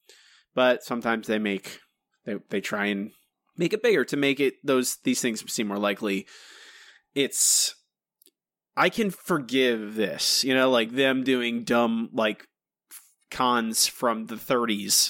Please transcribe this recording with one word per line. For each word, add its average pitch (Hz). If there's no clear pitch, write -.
but 127
sometimes 113
they 110
make, 101
they, 104
they 104
try 101
and 101
make -
it 208
bigger 196
to 143
make 139
it, 139
those, 131
these 127
things 113
seem 110
more 101
likely. 101
It's, -
I 160
can 208
forgive 123
this, 98
you 131
know, 131
like, 117
them 131
doing 120
dumb, 117
like, 107
cons 117
from 113
the 113
thirties, 107